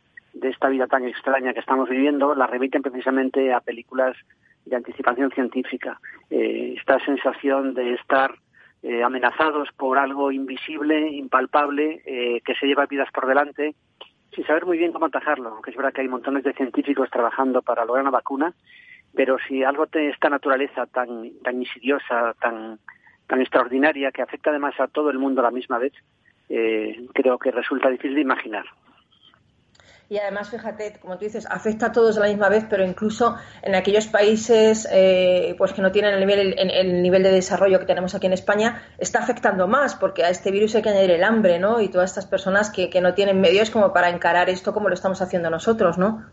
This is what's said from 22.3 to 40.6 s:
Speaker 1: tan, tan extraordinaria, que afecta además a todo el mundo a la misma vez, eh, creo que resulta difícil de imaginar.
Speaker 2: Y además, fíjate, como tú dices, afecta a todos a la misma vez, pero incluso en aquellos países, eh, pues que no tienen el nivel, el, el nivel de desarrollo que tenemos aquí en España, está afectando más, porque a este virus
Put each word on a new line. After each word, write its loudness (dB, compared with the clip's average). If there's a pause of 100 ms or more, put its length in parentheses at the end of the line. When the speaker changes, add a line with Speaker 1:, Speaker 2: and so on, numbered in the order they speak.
Speaker 1:
tan, -4 (480)
tan -2
extraordinaria, 0
que -8
afecta -6
además -4
a 0
todo -2
el -2
mundo -2
a 2
la 0
misma -6
vez, -4 (560)
eh, -4
creo 2
que -2
resulta -2
difícil -4
de 2
imaginar. -4 (1400)
Speaker 2:
Y -4
además, -6
fíjate, -10
como -10
tú -8
dices, -8
afecta -2
a -2
todos 4
a 2
la 4
misma 2
vez, 2
pero 2
incluso 0 (260)
en 0
aquellos 2
países, 4
eh, 4
pues 2
que -6
no 4
tienen 2
el 0
nivel, 4
el, 2
el 2
nivel 6
de 6
desarrollo 4
que -4
tenemos 0
aquí -2
en 0
España, 0 (160)
está -2
afectando 0
más, 2
porque 0
a 4
este -2
virus 2